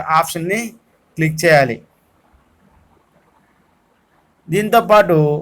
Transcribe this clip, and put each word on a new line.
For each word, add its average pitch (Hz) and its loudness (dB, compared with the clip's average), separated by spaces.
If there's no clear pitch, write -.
ఆప్షన్ని 175 -4
క్లిక్ 160 -2
చేయాలి. 139 2
దీంతోపాటు 202 2